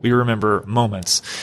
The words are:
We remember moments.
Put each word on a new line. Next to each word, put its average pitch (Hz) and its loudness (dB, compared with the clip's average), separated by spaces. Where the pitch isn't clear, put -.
We 120 2
remember 110 2
moments. 101 0